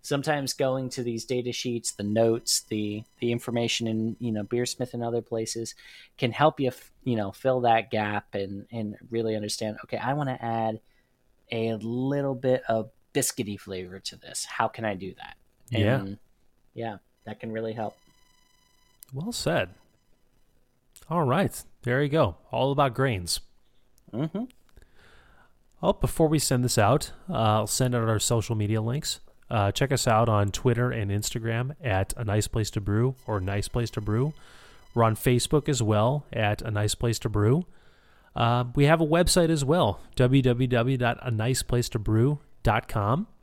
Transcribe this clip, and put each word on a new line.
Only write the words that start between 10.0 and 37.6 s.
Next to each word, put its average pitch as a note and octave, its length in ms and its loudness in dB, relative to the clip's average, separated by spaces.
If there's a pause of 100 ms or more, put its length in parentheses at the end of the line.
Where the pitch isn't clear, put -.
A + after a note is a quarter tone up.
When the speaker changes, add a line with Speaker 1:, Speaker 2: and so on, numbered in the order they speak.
Speaker 1:
wanna C#3 280 -2
add A2+ 400 -2 (720)
a A2+ 240 -2
little C3 600 -2
bit B2+ 320 0
of A2+ 220 0 (240)
biscuity G#2 440 -4
flavor F#2 420 -12
to - 180 -12
this. - 260 -12
How - 240 -2
can - 160 -8
I G#2 120 -2
do F#2 200 -10
that?" - 220 -20 (320)
Speaker 2:
Yeah. A2+ 300 2
Speaker 1:
And, G2 180 -10 (560)
yeah, A2+ 240 -8 (260)
that G#2+ 160 -14
can A2+ 140 -10
really A2 200 -6
help. A2 220 -6 (1200)
Speaker 2:
Well E3 180 -8
said. D#3 380 -2 (1400)
All E3 140 0
right. C#3 400 0 (200)
There B2+ 200 0
you D3 60 0
go. C3+ 260 2 (160)
All B2+ 220 0
about C#3 200 2
grains. G#2+ 460 -2 (760)
Speaker 1:
Mm-hmm. D#3+ 320 -4 (1400)
Speaker 2:
Oh, F3+ 120 2
before - 340 2
we D3+ 120 2
send B2 260 0
this A#2+ 120 0
out, A#2 340 4 (180)
uh, F#3 40 -4
I'll A2 340 2
send B2 280 0
out A2+ 140 0
our G#2+ 100 2
social A#2 360 0
media G#2+ 260 0
links. A#2+ 380 -4 (300)
Uh, G2+ 220 2
check C3+ 200 0
us C3 160 0
out A2+ 220 4
on G2+ 200 4
Twitter B2 400 0
and G#2+ 220 -2
Instagram A2+ 720 -4
at G2 340 0
A B2 60 -6
Nice G#2+ 240 2
Place A2 240 -2
to G#2+ 100 -2
Brew G#2+ 320 2 (140)
or G#2+ 120 0
Nice G2 280 -2
Place A#2+ 240 -2
to A2 100 -6
Brew. A2+ 320 0 (600)
We're A#2 80 4
on A2 120 4
Facebook C3 540 2
as B2 140 0
well A2 480 2
at G#2+ 320 0
A A#2 80 -6
Nice G#2 240 0
Place A#2 240 -2
to A#2 100 -2
Brew. G#2+ 360 2 (680)